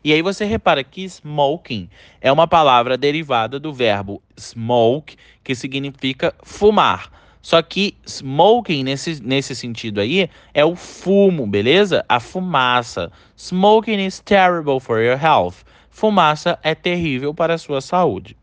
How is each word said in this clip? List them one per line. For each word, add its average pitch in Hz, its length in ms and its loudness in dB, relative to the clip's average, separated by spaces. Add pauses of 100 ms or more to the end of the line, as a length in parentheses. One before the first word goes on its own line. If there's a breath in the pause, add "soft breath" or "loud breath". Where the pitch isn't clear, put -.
E 151 80 0
aí 156 120 2
você 196 200 -4
repara 196 400 0
que 185 240 -14
smoking 143 800 -4 (320 soft breath)
é 131 120 2
uma 160 160 4
palavra 131 500 4
derivada 139 640 -2
do 156 120 -10
verbo 101 520 -2 (120)
smoke, 120 800 -2 (280 soft breath)
que 131 100 -6
significa 135 880 -6
fumar. 165 680 0 (320 soft breath)
Só 165 180 2
que 190 340 -4 (100)
smoking, 160 800 0
nesse, 139 400 -6
nesse 135 320 -4
sentido 110 460 -6
aí, 165 280 0 (220 soft breath)
é 147 140 4
o 170 100 0
fumo, 185 680 0
beleza? 127 640 2
A 123 100 2
fumaça. 123 920 -2 (260 soft breath)
Smoking 208 640 0
is 190 160 -8
terrible 175 600 2
for 113 200 -2
your 120 180 2
health. 131 400 2 (340 soft breath)
Fumaça 175 720 2
é 156 100 0
terrível 156 640 -4
para 165 180 0
a 165 60 -2
sua 139 220 -6
saúde, 147 600 -2